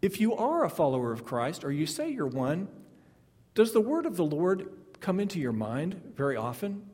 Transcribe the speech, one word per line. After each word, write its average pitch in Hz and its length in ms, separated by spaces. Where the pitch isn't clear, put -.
If 190 180
you 220 140
are 294 300
a 165 60
follower 131 420
of 117 120
Christ, 127 400
or 143 80
you 147 140
say 311 240
you're 233 160
one, 135 420
does 226 180
the 226 80
word 302 260
of 214 100
the 175 80
Lord 175 440
come 190 200
into 196 180
your 123 140
mind 127 640
very 139 200
often? 156 580